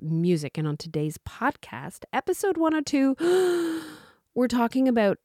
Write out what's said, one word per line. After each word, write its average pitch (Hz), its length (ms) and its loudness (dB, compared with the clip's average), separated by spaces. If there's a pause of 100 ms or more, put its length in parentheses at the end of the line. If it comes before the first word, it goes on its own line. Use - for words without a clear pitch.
Music. 160 560 0
And 156 100 0
on 151 80 -2
today's 156 400 -4
podcast, - 960 -8
episode 349 460 -2
one 320 160 2
oh 311 80 0
two, 269 360 2
<gasps> 339 1160 -2
we're 247 140 2
talking 247 380 2
about 220 380 4